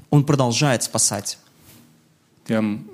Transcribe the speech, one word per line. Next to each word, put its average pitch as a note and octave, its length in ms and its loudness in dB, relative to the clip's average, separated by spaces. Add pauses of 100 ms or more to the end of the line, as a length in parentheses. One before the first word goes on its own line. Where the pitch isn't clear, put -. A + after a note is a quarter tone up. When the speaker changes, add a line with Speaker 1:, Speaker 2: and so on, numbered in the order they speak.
(100)
Speaker 1:
Он C#3+ 160 4
продолжает C3 560 2
спасать. - 560 -4 (1080)
Speaker 2:
Der A2 140 0 (320)